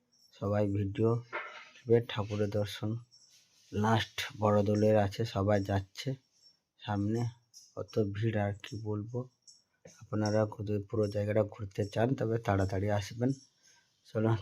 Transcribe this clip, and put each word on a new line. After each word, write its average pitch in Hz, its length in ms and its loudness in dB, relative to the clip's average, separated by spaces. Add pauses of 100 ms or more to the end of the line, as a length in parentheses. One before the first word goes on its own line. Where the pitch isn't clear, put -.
(340)
সবাই 104 340 0
ভিডিও 104 420 0 (640)
নেবে, 117 260 4 (100)
ঠাকুরের 104 420 -2
দর্শন। 104 400 -4 (800)
লাস্ট 107 440 0 (220)
বড় 104 240 4
দোলের 107 360 4
আছে, 101 260 0
সবাই 101 400 2
যাচ্ছে 98 440 -4 (760)
সামনে। 104 380 -2 (500)
কত - 240 -10 (200)
ভিড় 107 300 -2
আর 101 160 -2
কি - 140 -14 (100)
বলবো। 107 340 -6 (800)
আপনারা 107 420 0 (180)
যদি 104 280 -4
পুরো 107 180 0 (100)
জায়গাটা 104 300 2
ঘুরতে 101 380 -6 (100)
চান 113 220 2
তবে 113 220 -2 (100)
তাড়াতাড়ি 98 440 0
আসবেন। 110 400 -2 (760)
চলো 110 240 0 (100)